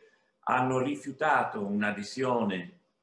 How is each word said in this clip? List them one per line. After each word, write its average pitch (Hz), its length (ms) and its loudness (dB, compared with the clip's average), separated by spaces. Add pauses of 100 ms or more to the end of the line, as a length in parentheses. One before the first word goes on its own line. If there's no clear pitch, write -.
(460)
hanno 127 320 2
rifiutato 131 880 0
un'adesione 104 1160 -2 (220)